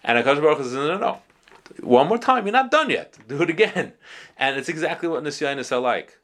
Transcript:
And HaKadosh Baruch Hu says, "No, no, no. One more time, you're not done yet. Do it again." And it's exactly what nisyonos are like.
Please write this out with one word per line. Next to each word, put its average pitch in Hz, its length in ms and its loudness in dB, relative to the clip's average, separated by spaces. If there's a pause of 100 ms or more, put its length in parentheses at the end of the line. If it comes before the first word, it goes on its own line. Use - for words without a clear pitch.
And 117 140 2
HaKadosh 135 240 4
Baruch 151 180 4
Hu 139 60 -6
says, 123 80 -6
"No, 139 160 -2
no, 185 100 -2
no. - 200 -4 (640)
One 131 280 6
more 220 80 2
time, 240 300 0
you're 202 60 -2
not 254 180 2
done 302 180 2
yet. 101 300 -6 (100)
Do 143 140 -4
it 151 80 0
again." 185 420 -2 (460)
And 135 180 0
it's 135 140 -6
exactly 165 400 -4
what 147 120 -4
nisyonos 143 480 -6
are 123 100 0
like. 117 440 -2